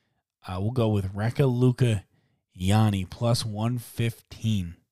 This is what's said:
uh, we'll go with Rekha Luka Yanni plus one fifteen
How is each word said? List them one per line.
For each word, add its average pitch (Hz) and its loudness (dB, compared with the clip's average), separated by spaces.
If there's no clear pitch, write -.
uh, 92 -8
we'll 107 -2
go 120 2
with 98 0
Rekha 123 0
Luka 120 2
Yanni 101 2
plus 117 -2
one 113 -4
fifteen 110 -4